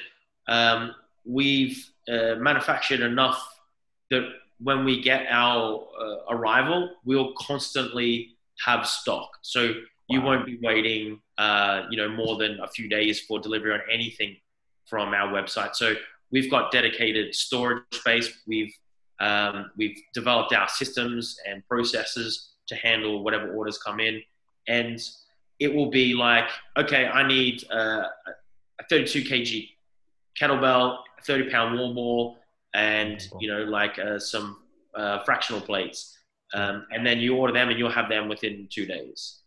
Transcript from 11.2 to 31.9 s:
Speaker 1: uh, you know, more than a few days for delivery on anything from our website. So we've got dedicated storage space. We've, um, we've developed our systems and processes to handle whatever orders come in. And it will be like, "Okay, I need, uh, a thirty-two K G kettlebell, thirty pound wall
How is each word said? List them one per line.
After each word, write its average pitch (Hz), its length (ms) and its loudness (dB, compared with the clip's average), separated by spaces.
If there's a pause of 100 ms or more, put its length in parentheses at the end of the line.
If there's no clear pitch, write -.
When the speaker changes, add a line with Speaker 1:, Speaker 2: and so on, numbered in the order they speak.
Speaker 1:
uh, 101 520 2
you 113 60 -4
know, 107 120 0
more 110 340 -2
than 104 180 -2
a - 160 -8
few 110 120 -8
days 107 320 2
for 107 180 -6
delivery 107 340 -2
on 101 100 -2 (160)
anything 110 380 -6 (540)
from 101 240 -2
our 101 180 2
website. 101 440 -4
So 113 180 2 (380)
we've 131 180 2
got 127 220 2
dedicated 113 640 2
storage 120 480 -2 (100)
space. 117 360 0 (180)
We've, 107 280 -2 (440)
um, 101 580 0
we've 104 220 -2 (160)
developed 120 380 2
our 101 160 4
systems 120 680 -4 (100)
and 98 180 -10
processes 117 840 -2 (160)
to - 80 -10
handle 107 480 0
whatever 107 220 0 (120)
orders 107 200 -6
come 104 200 -6
in. 110 240 -2 (460)
And 117 320 -2 (580)
it 143 160 2
will 147 160 2 (120)
be 123 100 4
like, 120 380 6 (260)
"Okay, 143 300 4
I 123 200 4
need, 127 440 2
uh, 110 340 0 (800)
a - 80 -20
thirty-two 143 340 2
K 127 180 0
G 113 360 -6 (600)
kettlebell, 127 600 4 (260)
thirty 131 240 0
pound 117 300 0
wall 123 160 -2